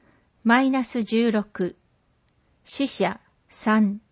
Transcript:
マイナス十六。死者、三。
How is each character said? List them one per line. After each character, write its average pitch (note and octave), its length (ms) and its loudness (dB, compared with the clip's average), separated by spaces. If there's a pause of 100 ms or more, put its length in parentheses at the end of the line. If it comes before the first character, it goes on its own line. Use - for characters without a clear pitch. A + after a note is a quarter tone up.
(440)
マ A#3+ 200 4
イ C4 80 2
ナ C4 120 0
ス A#3+ 200 -6
十 A3+ 280 0
六。 G3+ 460 -4 (880)
死 C#4 220 -4
者、 F#3+ 320 -4 (280)
三。 G#3+ 540 0 (100)